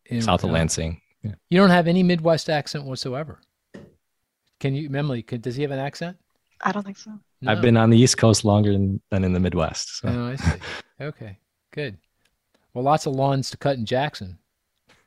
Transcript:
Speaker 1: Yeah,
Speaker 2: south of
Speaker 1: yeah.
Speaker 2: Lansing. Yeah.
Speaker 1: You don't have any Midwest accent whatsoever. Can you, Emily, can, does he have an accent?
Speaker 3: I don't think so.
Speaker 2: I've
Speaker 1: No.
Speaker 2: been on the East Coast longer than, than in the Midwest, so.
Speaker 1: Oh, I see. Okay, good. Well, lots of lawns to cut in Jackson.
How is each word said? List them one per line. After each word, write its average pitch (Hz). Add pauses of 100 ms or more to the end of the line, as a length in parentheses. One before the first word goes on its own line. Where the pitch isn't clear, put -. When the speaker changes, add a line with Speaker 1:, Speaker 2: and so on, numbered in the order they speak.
Speaker 1:
Yeah, 120
Speaker 2:
south 92
of 92
Speaker 1:
yeah. 82
Speaker 2:
Lansing. 82 (220)
Yeah. 107 (180)
Speaker 1:
You 175
don't 196
have 175
any 180
Midwest 165
accent 151
whatsoever. 135 (1200)
Can 135
you, 147
Emily, 139
can, 120
does 120
he 139
have 143
an 135
accent? 170 (460)
Speaker 3:
I 190
don't 202
think 196
so. - (360)
Speaker 2:
I've 110
Speaker 1:
No. 110
Speaker 2:
been 117
on 113
the 117
East 127
Coast 113
longer 104
than, 98
than 98
in 92
the 90
Midwest, 85
so. 123
Speaker 1:
Oh, 120
I 127
see. - (400)
Okay, 127 (320)
good. 131 (760)
Well, 127
lots 147
of 139
lawns 135
to -
cut 139
in 113
Jackson. 123 (680)